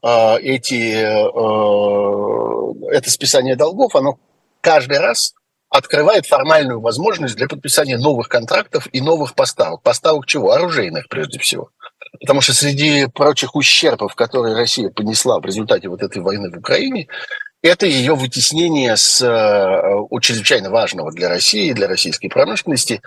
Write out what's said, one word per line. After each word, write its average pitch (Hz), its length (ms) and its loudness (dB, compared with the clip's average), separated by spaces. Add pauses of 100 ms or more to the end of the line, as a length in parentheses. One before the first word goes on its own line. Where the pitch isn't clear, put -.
а, 113 360 4
эти, 117 640 -2
э, 104 1900 0
это 135 140 0
списание 131 460 0
долгов, 185 400 0
оно 139 220 0 (420)
каждый 139 380 2
раз - 360 0 (340)
открывает 175 580 2
формальную 139 540 2
возможность 131 540 -2
для 120 140 -4
подписания 139 500 -2
новых 123 300 0
контрактов - 640 -2
и 131 80 -4
новых 151 340 -2
поставок. 110 480 -2
Поставок 143 440 2
чего? 120 260 0
Оружейных, 131 560 -2
прежде 80 320 -8
всего. - 300 -4 (500)
Потому 139 200 0
что 135 140 0
среди 143 520 2
прочих 143 500 0
ущербов, 147 580 2
которые 117 400 0
Россия 113 360 -2
понесла 110 500 0
в 80 40 -8
результате 98 440 -2
вот 92 140 -8
этой 95 200 -6
войны 98 280 -4
в 85 80 -14
Украине, 202 500 -2 (540)
это 175 240 4
ее 139 280 0
вытеснение 131 840 0
с, - 300 2
э, 101 680 2 (140)
у 120 120 -6
чрезвычайно 110 500 0
важного 95 400 -2
для 87 180 -4
России, 165 440 0
для 101 160 0
российской - 400 -4
промышленности 139 800 -2